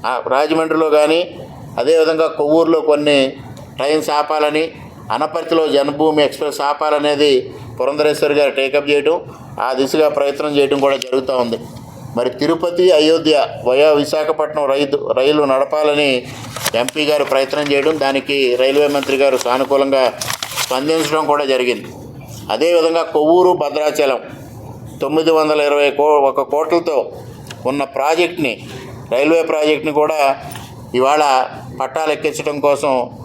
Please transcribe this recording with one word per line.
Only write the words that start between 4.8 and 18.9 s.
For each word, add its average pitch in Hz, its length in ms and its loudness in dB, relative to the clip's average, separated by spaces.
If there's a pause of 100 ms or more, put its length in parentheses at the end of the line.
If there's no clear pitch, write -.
అనపర్తిలో 160 560 0
జన్మభూమి 147 560 2
ఎక్స్‌ప్రెస్ 143 360 -4
ఆపాలనేది 147 920 2 (280)
పురంధరేశ్వరి 147 540 0
గారు 143 160 4
టేకప్ 139 400 -2
చేయడం, 147 300 2 (400)
ఆ 127 120 -2
దిశగా 139 360 2
ప్రయత్నం 143 480 -2
చేయడం 143 240 2
కూడా 139 160 2
జరుగుతూ 131 400 -2
ఉంది. 117 220 -2 (580)
మరి 123 140 -2
తిరుపతి, 175 600 0
అయోధ్య 156 560 4 (180)
వయా 139 280 4
విశాఖపట్నం 151 760 0
రైతు, 139 500 0
రైలు 147 260 4
నడపాలని 139 800 2 (500)
ఎంపీ 131 300 -2
గారు 147 200 2
ప్రయత్నం 135 480 0
చేయడం, 151 280 2
దానికి 135 560 0
రైల్వే 139 320 4
మంత్రి 135 280 0